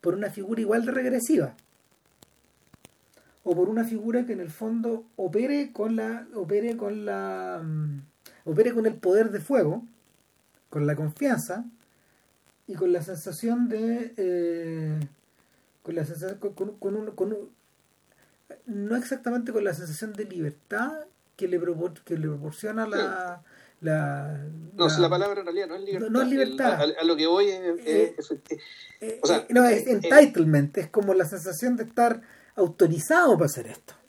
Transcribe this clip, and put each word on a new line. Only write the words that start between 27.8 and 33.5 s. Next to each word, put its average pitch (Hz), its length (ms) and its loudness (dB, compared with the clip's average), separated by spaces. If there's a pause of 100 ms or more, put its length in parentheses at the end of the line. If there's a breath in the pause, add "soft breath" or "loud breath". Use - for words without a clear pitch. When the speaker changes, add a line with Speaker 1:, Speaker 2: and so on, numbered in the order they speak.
Speaker 1:
Eh, - 320 2
Speaker 2:
es, - 140 -10
es, - 100 -8 (600 loud breath)
Speaker 1:
eh, 220 200 -8
Speaker 2:
o 220 60 0
sea, 170 120 4
Speaker 1:
eh, - 120 -8
no, 247 140 8
es 226 200 4
Speaker 2:
eh, 254 60 0
Speaker 1:
entitlement, 180 880 6
es 160 100 -6
como 196 240 2
la 185 120 4
sensación 185 500 -2
de 220 80 -4
estar 233 380 2 (340 loud breath)
autorizado 196 800 4
para 160 140 4
hacer 123 200 -6